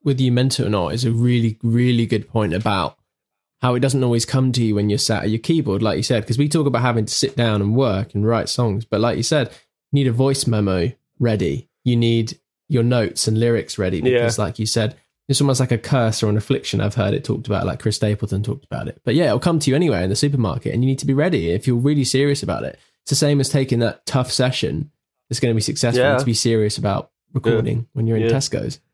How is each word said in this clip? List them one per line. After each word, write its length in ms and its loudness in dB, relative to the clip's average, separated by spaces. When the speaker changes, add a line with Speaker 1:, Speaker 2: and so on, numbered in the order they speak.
Speaker 1:
whether 220 0
you 80 4
meant 280 2
it 60 0
or 40 0
not, 240 0
is 100 -4
a 80 0
really, 500 2
really 440 2
good 240 -2
point 240 0
about 440 -2
how 140 0
it 60 0
doesn't 220 0
always 220 0
come 280 0
to 100 0
you 120 2
when 140 2
you're 80 2
sat 260 -2
at 60 0
your 100 0
keyboard, 440 0
like 140 0
you 60 -2
said, 220 0
'cause 120 -2
we 100 2
talk 180 0
about 160 0
having 240 0
to 80 -8
sit 220 -2
down 260 0
and 140 0
work 400 0
and 100 0
write 220 0
songs, 380 -2
but 160 -2
like 160 0
you 60 -2
said, 260 0
you 120 2
need 40 2
a 60 0
voice 340 0
memo 420 2
ready. 480 0
You 140 2
need 420 0
your 140 2
notes 440 0
and 100 0
lyrics 400 0
ready 200 -2
Speaker 2:
Yeah. 220 2
Speaker 1:
because, 200 0
like 200 -2
you 60 -2
said, 300 -2
it's 140 0
almost 180 2
like 140 0
a 40 0
curse 460 0
or 60 2
an 80 2
affliction. 420 -2
I've 160 -2
heard 180 0
it 120 -4
talked 220 -4
about, 180 -2
like 160 -6
Chris 160 -2
Stapleton 460 -2
talked 200 -6
about 240 -10
it. 160 -14
But 120 0
yeah, 100 4
it'll 140 2
come 200 2
to 100 0
you 60 2
anyway 280 2
in 60 0
the 60 0
supermarket, 580 -2
and 100 0
you 40 2
need 120 0
to 60 -8
be 80 0
ready 380 0
if 160 0
you're 80 2
really 300 2
serious 360 0
about 220 -4
it. 160 -10
It's 80 -14
the 60 0
same 260 2
as 80 0
taking 300 0
that 260 -2
tough 260 -2
session 580 -2
that's 120 -4
gonna 120 2
be 80 2
successful 440 0
Speaker 2:
Yeah. 120 4
Speaker 1:
to 80 -2
be 80 0
serious 440 2
about 340 -2
recording 460 0
Speaker 2:
Yeah. 120 -6
Speaker 1:
when 160 -2
you're 100 0
in 60 0
Speaker 2:
Yeah. 60 2
Speaker 1:
Tesco's. 500 -2